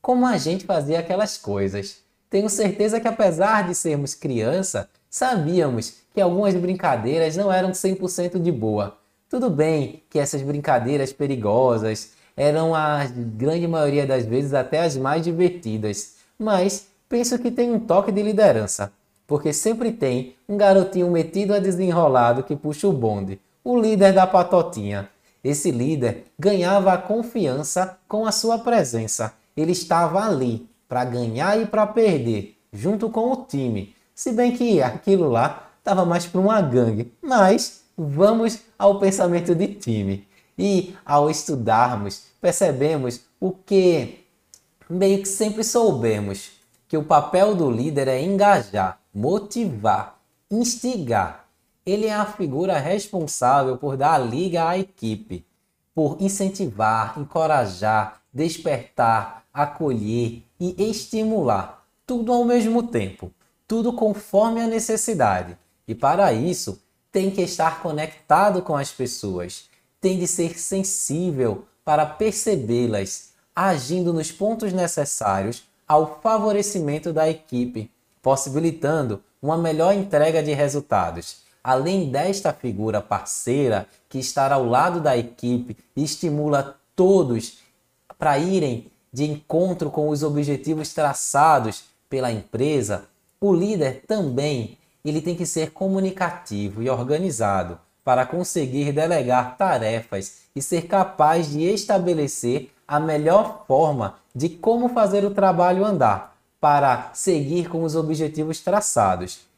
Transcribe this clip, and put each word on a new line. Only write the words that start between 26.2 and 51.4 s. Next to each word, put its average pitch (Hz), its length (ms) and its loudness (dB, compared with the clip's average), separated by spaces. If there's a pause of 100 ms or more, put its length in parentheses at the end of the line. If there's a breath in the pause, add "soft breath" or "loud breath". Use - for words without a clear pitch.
ganhava 190 540 4
a 180 60 2
confiança 185 1000 -2 (100)
com 214 160 -2
a 220 80 -2
sua 226 260 0
presença. 117 760 -2 (200)
Ele 160 180 0
estava 175 520 0
ali 131 420 -2 (220)
pra 127 160 -2
ganhar 123 540 -2
e 226 80 -2
pra 214 200 0
perder, 143 680 0 (140)
junto 202 380 -2
com 226 240 -2
o 254 120 -6
time. 117 500 -4 (200)
Se - 160 -6
bem 240 220 2
que 233 300 2
aquilo 175 460 2
lá 117 400 0 (140)
tava 190 220 2
mais 170 220 0
pra 185 140 -2
uma 208 200 4
gangue, 120 600 0
mas 233 600 2 (140)
vamos 202 640 2 (180)
ao 202 220 4
pensamento 180 540 2
de 185 140 0
time. 101 600 -4 (280 soft breath)
E 185 380 0 (100)
ao 147 260 4
estudarmos, 117 920 0 (160)
percebemos 147 840 0 (180)
o 190 100 -2
que 185 720 2 (680)
meio 196 340 2
que 196 60 -6
sempre 214 360 -4
soubemos: 110 880 0 (340)
que - 100 -4
o 151 60 -2
papel 160 520 2
do 160 160 2
líder 135 360 -2
é 131 160 0
engajar, 170 800 2 (120)
motivar, 127 1080 -2 (300)
instigar. 202 960 -2 (380)